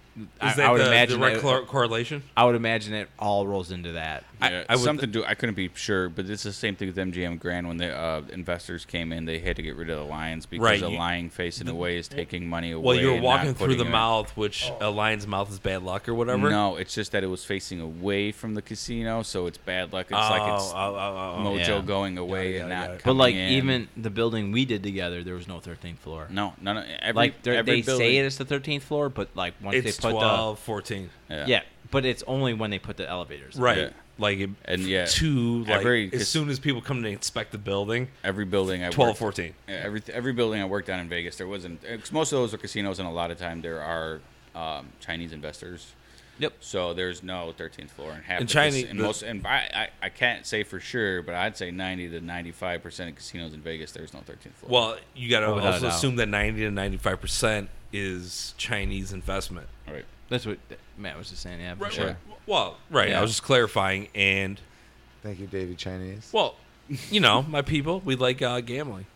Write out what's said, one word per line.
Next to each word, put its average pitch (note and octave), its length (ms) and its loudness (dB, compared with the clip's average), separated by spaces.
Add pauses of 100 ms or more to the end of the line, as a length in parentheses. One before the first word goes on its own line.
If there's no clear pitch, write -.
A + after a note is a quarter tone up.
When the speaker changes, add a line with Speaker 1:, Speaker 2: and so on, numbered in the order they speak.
(420)
Speaker 1:
I, A2 140 4
Speaker 2:
that C3+ 100 4
Speaker 1:
I B2+ 60 10
would B2 100 8
Speaker 2:
the C3 60 8
Speaker 1:
imagine A#2+ 320 8
Speaker 2:
direct C3 180 4
Speaker 1:
it, A2 40 0
Speaker 2:
cor-, C3 240 4
correlation? A#2+ 580 0 (120)
Speaker 1:
I - 100 10
would B2 100 8
imagine A2+ 400 0
it G#2+ 140 -6 (100)
all G2+ 260 2
rolls F#2+ 240 -2
into F2 220 -6
that. D#2+ 320 -6 (180)
Speaker 2:
I, B2+ 80 4
Speaker 3:
Yeah, F2+ 200 -2
Speaker 2:
I A#2+ 60 6
would B2 80 4
Speaker 3:
something C3 280 0
Speaker 2:
th- A2 140 0
Speaker 3:
to, - 40 -2
I G#2+ 60 2
couldn't A2+ 200 -2
be F#2 200 -4
sure, F#2 340 0
but F2 200 -6
it's G#2 140 -6
the G#2 80 -6
same G2+ 240 -2
thing G2 120 -4
with F2+ 100 -4
M F#2 140 -2
G F2+ 120 -2
M E2+ 140 -4
Grand F2 300 -4
when E2+ 100 -6
the, E2+ 180 -2
uh, D#2+ 360 -2
investors F2 540 -6
came E2 280 -4
in. E2 120 -4
They D#2+ 140 -4
had F2 180 -2
to - 40 -8
get D2+ 140 -6
rid D#2+ 160 -6
of D#2 80 -2
the D2+ 60 -6
Lions D#2 420 -6
because G2+ 160 -2
Speaker 2:
Right, G#2+ 180 8
Speaker 3:
the F2 80 0
Speaker 2:
you E2+ 80 -2
Speaker 3:
lying E2+ 320 -2
face F2 320 -6
in F2 60 -6
a E2+ 40 -4
Speaker 2:
the E2 40 -6
Speaker 3:
way F2 220 0
is E2+ 100 -6
taking F2 420 -6
money E2+ 240 -4
Speaker 2:
Well, E2 60 -4 (160)
Speaker 3:
away B2 80 4
Speaker 2:
you're C3 100 6
Speaker 3:
and A#2 80 2
not B2 60 4
Speaker 2:
walking C3 260 4
through - 140 0
Speaker 3:
putting C3 100 4
Speaker 2:
the A#2+ 80 2
Speaker 3:
it A#2 60 0
Speaker 2:
mouth, A2+ 440 2
which G#2+ 360 -2 (100)
a G#2 80 2
lion's G#2 380 2
mouth G2+ 240 0
is G2 80 -10
bad F#2+ 240 -2
luck F#2 260 -4
or A#2 60 0
whatever. A#2 340 2
Speaker 3:
No, G#2 280 2
it's F2+ 180 -6
just G#2+ 160 -4
that G2+ 120 2
it F#2+ 40 -2
was F#2 180 -4
facing F#2 360 -4
away G2 500 0
from A2 240 -6
the G#2 80 -4
casino, A2+ 580 -4
so F#2 240 -4
it's E2+ 140 -6
bad F#2 340 -4
luck. F#2 160 -4
It's - 20 -6
like G#2+ 420 2
it's G2 100 0
Speaker 2:
Oh, F2+ 120 -4
oh, G2 200 0
oh, - 20 -4
oh, F#2+ 400 -4
oh. F#2 80 -2
Speaker 3:
mojo G2 220 0
Speaker 1:
Yeah. G2+ 140 2
Speaker 3:
going G2 360 -2
away F#2 360 -2
Speaker 2:
Got F2+ 40 -4
it, F2+ 40 -4
Speaker 3:
and F2+ 80 -6
Speaker 2:
got F2+ 60 -4
it, F#2 40 -4
Speaker 3:
not F2 80 -4
Speaker 2:
got F2+ 80 -8
it. F2+ 100 -14
Speaker 1:
But, C3 100 6
like, B2+ 200 8
Speaker 3:
coming F#2 120 0
in. B2+ 60 4
Speaker 1:
even C3 420 2
the A2+ 140 -4
building A2 420 0
we B2 140 4
did A2 180 -2
together, F2+ 400 -4
there F2+ 120 -6
was F2 120 -10
no F2+ 120 -10
thirteenth E2+ 400 -12
floor. D#2 300 -10
Speaker 3:
No, F#2+ 300 -2
no, G2 140 -2
no. G#2+ 100 -4 (180)
Every, A2 140 0
Speaker 1:
Like, A#2+ 280 2
they're, B2 120 2
Speaker 3:
every A#2 200 4
Speaker 1:
they A#2+ 100 2
Speaker 3:
building. B2+ 220 4
Speaker 1:
say B2+ 100 6
it's C3+ 200 2
the C3+ 80 -4
thirteenth C#3+ 380 -2
floor, D3 260 0
but, G2+ 260 -4
like, F2+ 260 -2
once G2+ 160 -2
Speaker 2:
It's A2+ 200 0
Speaker 1:
they A#2 120 2
put - 20 4
Speaker 2:
twelve, A2 460 4
Speaker 1:
the - 40 -18
Speaker 2:
fourteen. G2 480 -6 (200)
Speaker 3:
Yeah. D2+ 180 -4
Speaker 1:
Yeah, A2+ 140 4 (300)
but C3+ 140 2
it's A#2+ 220 0
only C3 260 2
when A2 180 -2
they F#2+ 80 -2
put - 180 -10
the D#2+ 120 -6
elevators. D2+ 460 -8
Speaker 2:
Right. B2 220 6
Speaker 3:
Yeah. D2+ 120 0 (300)
Speaker 2:
Like, G#2 200 2
it, G2 100 -2 (160)
Speaker 3:
And, F2+ 180 0
yeah, F#2 220 2
Speaker 2:
to, A#2 580 2
like, G#2+ 80 -4
Speaker 3:
every G#2+ 420 4
Speaker 2:
as B2 60 0
Speaker 3:
cas- G2+ 80 0
Speaker 2:
soon D#3 220 0
as C3+ 100 -2
people C#3 220 0
come C3 200 -2
to A2 80 -2
inspect G#2 420 -6
the A2 60 -8
building, G#2 520 0 (140)
Speaker 3:
Every G2 220 0
building F#2 380 2
I F2 80 -2
Speaker 2:
twelve, A#2+ 180 6
Speaker 3:
worked G#2+ 100 -2
Speaker 2:
fourteen. F#2+ 340 -4 (140)
Speaker 3:
Yeah, F#2+ 160 -8
every, G#2 180 -4 (120)
every B2 200 -2
building A2 280 2
I F#2+ 40 -2
worked G2 240 -2
on F#2 100 -2
in E2+ 100 -8
Vegas, E2+ 280 -4
there F2+ 100 -8
wasn't, F2 340 -10
'cause G#2+ 300 -10
most D#3 200 0
of D3 80 2
those A#2+ 120 2
were G#2+ 80 -8
casinos, G2 400 -4
and F2+ 80 -4
a E2 40 -6
lot E2+ 200 -2
of F2 80 -8
time E2+ 220 -6
there E2 200 -6
are, D#2+ 380 -4 (360)
um, D#2 320 -6 (120)
Chinese E2 340 -8
investors. D#2 600 -12 (460)
Speaker 1:
Yep. D3 220 -2
Speaker 3:
So F2+ 320 -2
there's F2+ 300 -4
no F2 340 -8
thirteenth E2 340 -12
floor, D2+ 200 -10
and D#2 120 -12
half F2+ 180 -2
Speaker 2:
And A#2+ 80 -2
Speaker 3:
the - 40 0
cas-, D3 220 6
Speaker 2:
China-, B2+ 140 0
Speaker 3:
and G2+ 100 -6
Speaker 2:
the G#2+ 40 2
Speaker 3:
most, G#2+ 200 -2
and G#2+ 240 -8
I, A2 420 0 (120)
I, F#2 40 -4
I F#2+ 40 -4
can't A#2+ 360 0
say G#2+ 180 -2
for F#2+ 160 -8
sure, G2 440 0
but E2+ 120 -8
I'd G2+ 220 -2
say F2+ 140 -6
ninety F#2 380 -4
to E2 120 -8
ninety-five E2+ 600 -6
percent E2+ 260 -10
of D2+ 60 -14
casinos E2 380 -12
in D#2 80 -14
Vegas, D#2+ 320 -8
there's D#2+ 200 -14
no C#2 80 -14
thirteenth - 360 -18
floor. - 140 -8
Speaker 2:
Well, A2+ 260 4 (180)
you A#2+ 140 -8
gotta A2 180 4
Speaker 1:
Oh, G#2+ 80 2
without G2+ 140 4
a F#2 40 4
Speaker 2:
also F2+ 140 0
Speaker 1:
doubt. E2+ 80 2
Speaker 2:
assume B2+ 220 2
that A2 120 2
ninety G#2+ 320 0
to G#2+ 100 0
ninety-five G2 480 0
percent G#2+ 500 0 (220)
is F#2 640 -6
Chinese G2 540 -2
investment. F#2 560 -6 (200)
Speaker 3:
Right. D2 180 -12 (240)
Speaker 1:
That's B2 180 -2
what G#2 100 -4 (120)
th-, - 100 -14 (180)
Matt F2 200 -10
was E2+ 120 -12
just - 140 -10
saying, F2+ 180 -10
yeah, F2+ 140 -8
for G2+ 100 -8
Speaker 2:
Right, G2+ 80 -6
Speaker 1:
sure. E2+ 140 0
Speaker 2:
right. F2+ 80 -4 (320)
Well, B2+ 300 2 (120)
right. G#2 200 6
Speaker 1:
Yeah. F2+ 100 4
Speaker 2:
I - 20 4
was G#2+ 100 4
just - 120 -2
clarifying, G2+ 720 4
and G2 440 4 (600)
Speaker 4:
Thank G2+ 180 -8
you, G2 80 -8
Davey F#2 280 -6
Chinese. F#2+ 580 -8
Speaker 2:
well, G3 220 2 (560)
you G#3 100 4
know, A#2+ 220 8
my D3+ 180 0
people, D#3 420 0
we C3+ 120 2
like, B2+ 260 2
uh, B2 200 0
gambling. A#2+ 440 -8 (100)